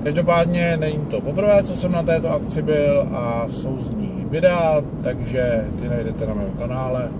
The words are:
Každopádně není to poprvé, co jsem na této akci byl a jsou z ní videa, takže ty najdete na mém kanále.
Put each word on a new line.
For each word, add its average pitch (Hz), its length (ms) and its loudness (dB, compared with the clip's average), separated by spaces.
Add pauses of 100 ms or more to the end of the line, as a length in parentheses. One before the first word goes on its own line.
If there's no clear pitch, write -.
Každopádně 170 760 2
není 151 260 -2
to - 140 -2
poprvé, 202 420 4
co 185 140 -4
jsem 175 160 0
na 170 100 2
této 165 280 2
akci 156 320 -2
byl 143 500 2
a 117 360 -2
jsou 127 300 -6
z 120 120 -6
ní 101 400 -4
videa, 160 520 4 (200)
takže 123 640 0 (160)
ty 120 80 -4
najdete 113 380 -2
na 110 80 -4
mém 101 240 -4
kanále. 127 500 -4 (120)